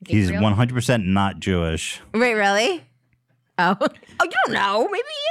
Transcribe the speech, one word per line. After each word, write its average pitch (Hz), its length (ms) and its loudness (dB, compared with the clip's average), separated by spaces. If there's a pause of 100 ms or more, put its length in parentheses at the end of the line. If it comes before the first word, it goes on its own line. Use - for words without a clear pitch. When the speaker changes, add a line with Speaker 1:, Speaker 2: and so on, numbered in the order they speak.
Speaker 1:
He's 104 200 2
Speaker 2:
Gabriel? 90 160 0
Speaker 1:
one 107 100 4
hundred 123 220 2
percent 120 300 0
not 95 360 0
Jewish. 85 580 -2 (140)
Speaker 2:
Wait, 233 200 2
really? 214 520 0 (720)
Oh. 175 240 2
<laughs> 285 60 0 (320)
Oh, 679 60 2
you 349 60 -8 (140)
don't - 80 -4
know. - 360 0
Maybe 415 140 -4 (280)